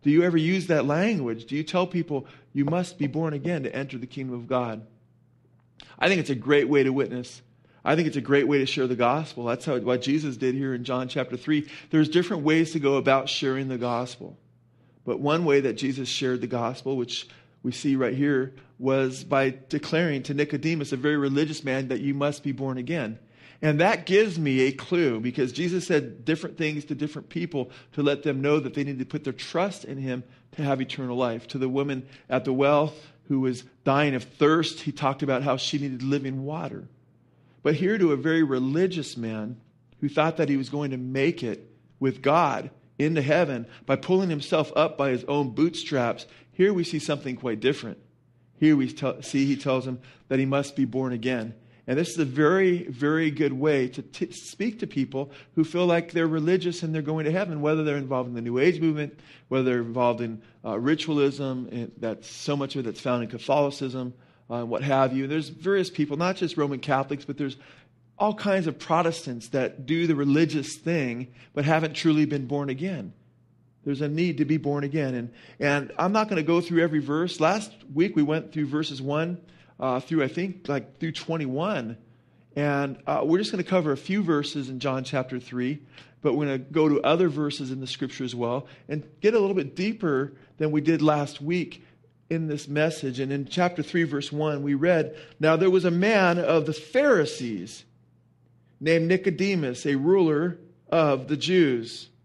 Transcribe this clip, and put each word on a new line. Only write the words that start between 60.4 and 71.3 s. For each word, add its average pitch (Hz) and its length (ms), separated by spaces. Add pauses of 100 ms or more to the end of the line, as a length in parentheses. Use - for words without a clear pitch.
uh, 110 160
ritualism, 139 920
and 117 260
that's 113 320
so - 260
much 139 200
of 139 60
it - 20
that's 107 180
found 123 220
in 110 60
Catholicism, 131 840 (360)
uh, 117 60
and 120 140
what 117 120
have 135 340
you. 135 80
And 135 80
there's 156 180
various 185 400
people, 147 280
not 180 200
just 165 200
Roman 143 220
Catholics, 135 460
but 139 120
there's 139 200 (600)
all 208 160
kinds 196 320
of 151 140
Protestants 160 680
that 127 360
do 165 220
the 160 80
religious 143 600
thing 131 500 (260)